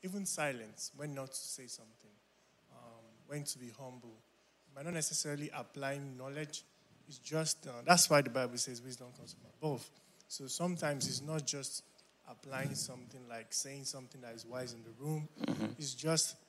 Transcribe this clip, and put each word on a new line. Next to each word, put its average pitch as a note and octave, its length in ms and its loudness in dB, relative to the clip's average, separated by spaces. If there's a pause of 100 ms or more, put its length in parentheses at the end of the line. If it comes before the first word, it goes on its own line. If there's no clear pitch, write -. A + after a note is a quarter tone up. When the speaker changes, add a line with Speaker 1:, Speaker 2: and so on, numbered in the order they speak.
Speaker 1:
even F#3+ 220 -2
silence, B2 680 0
when D3 180 -4
not C3+ 140 -4
to - 80 -10
say - 320 -6
something, A2 440 -14 (600)
um, A#2 320 -18 (240)
when D3 160 -4
to C3+ 160 -4
be B2 180 -8
humble. B2 400 -12 (500)
You C#3 80 -20
might C#3 100 -8
not F3 80 -2
necessarily D3 600 0
apply C#3 460 -2 (180)
knowledge. C#3+ 460 -4 (440)
It's C#3+ 100 -16
just, - 500 0
uh, C3+ 40 -6 (140)
that's F3 240 10
why D3 120 12
the B2+ 80 4
Bible B2 280 2
says A#2+ 240 -2
wisdom B2 260 -10 (100)
comes - 160 -14
from - 160 -20 (100)
above. C#3+ 280 0 (400)
So - 200 -6
sometimes D#3 600 2
it's C#3 140 0
not D3+ 240 0
just - 380 -2 (460)
applying C3+ 460 -2
something, B2 520 -6
like A#2 220 -8
saying C#3 360 -2
something C3 360 -8
that A#2 140 -10
is A2+ 100 -10
wise B2 280 -4
in A#2 100 -12
the A2+ 200 -12
room. D3+ 240 0 (200)
Speaker 2:
Mm-hmm. D#3+ 180 2 (140)
Speaker 1:
It's C3+ 160 -2
just D#3+ 400 4 (140)